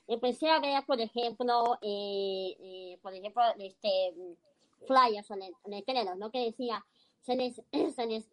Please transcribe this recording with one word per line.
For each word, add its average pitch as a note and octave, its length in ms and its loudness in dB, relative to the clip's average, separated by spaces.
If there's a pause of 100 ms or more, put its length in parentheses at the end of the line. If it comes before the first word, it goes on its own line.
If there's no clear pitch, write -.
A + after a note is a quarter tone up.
empecé B3 420 0
a D#4+ 80 6
ver, C#4 280 2
por C4 140 2
ejemplo, A#3 800 2
eh, G3 760 -4
eh, F#3 420 -16
por F#3+ 140 -12
ejemplo, G3+ 280 -2 (180)
este, G3 280 -6 (280)
mm, - 680 -18
flyers A#3+ 440 4
o G#3 60 -8
le-, F#3+ 160 -10 (140)
letreros, G3+ 500 -2
¿no? G#3+ 160 -8
Que B3 140 0
decía, A3+ 380 -4 (360)
se B3 140 -2
nes-, B3 380 -2
<clears throat> D4 220 2
se B3 140 -4
nes-, A3 240 -4